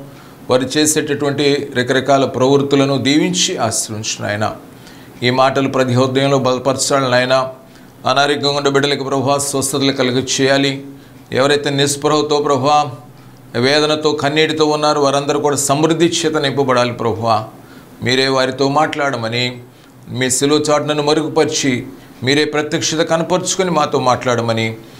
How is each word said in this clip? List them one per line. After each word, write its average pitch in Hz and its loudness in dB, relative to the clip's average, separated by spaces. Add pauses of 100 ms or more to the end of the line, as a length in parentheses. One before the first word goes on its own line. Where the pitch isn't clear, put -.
(500)
వారు 127 2
చేసేటటువంటి 143 0
రకరకాల 131 2
ప్రవృత్తులను 135 2
దీవించి 160 0
ఆశ్రయించు 110 -4
నాయనా. 104 -4 (680)
ఈ 123 2
మాటలు 135 2
ప్రతి 127 0
హృదయంలో 135 2
బలపరచాలి 127 0
నాయనా. 131 2 (580)
అనారోగ్యంగా 143 0
ఉండే 143 0
బిడ్డలకు 135 0
ప్రభువా 135 0
స్వస్థతలు 135 -2
కలుగ 131 0
చేయాలి. 135 0 (480)
ఎవరైతే 143 2
నిస్పృహతో 151 0
ప్రభువా, 147 2 (720)
వేదనతో, 151 2
కన్నీటితో 156 0
ఉన్నారో 151 2
వారందరూ 139 0
కూడా 143 0
సమృద్ధి 160 2
చేత 156 0
నింపబడాలి 127 0
ప్రభువా. 113 -2 (580)
మీరే 127 2
వారితో 135 0
మాట్లాడమని, 127 -2 (460)
మీ 123 -2
సిలువ 147 0
చాటునను 147 0
మరుగుపరిచి 147 0 (360)
మీరే 143 2
ప్రత్యక్షత 151 -4
కనపరుచుకొని 170 -2
మాతో 147 0
మాట్లాడమని 117 0 (240)